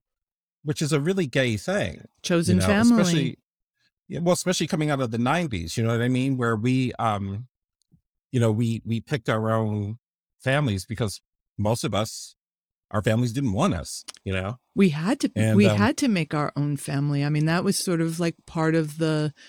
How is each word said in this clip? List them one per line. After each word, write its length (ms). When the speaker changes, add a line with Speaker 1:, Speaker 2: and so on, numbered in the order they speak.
Speaker 1:
which 200
is 100
a 80
really 260
gay 300
thing, 500
Speaker 2:
Chosen 360
Speaker 1:
you 40
know, 60
Speaker 2:
family. 340
Speaker 1:
especially, 380
yeah, 120
well, 160
especially 320
coming 240
out 100
of 120
the 60
nineties, 600
you 40
know 100
what 100
I 60
mean? 280
Where 200
we, 420
um, 500
you 80
know, 140
we, 320
we 160
picked 300
our 200
own 480
families 480
because 340
most 260
of 100
us, 400
our 120
families 300
didn't 200
want 220
us, 300
you 80
know? 260
Speaker 2:
We 140
had 320
to, 160
Speaker 1:
And, 200
Speaker 2:
we 100
Speaker 1:
um, 100
Speaker 2:
had 220
to 100
make 260
our 220
own 200
family. 460
I 60
mean, 160
that 180
was 160
sort 220
of, 180
like, 160
part 280
of 240
the 340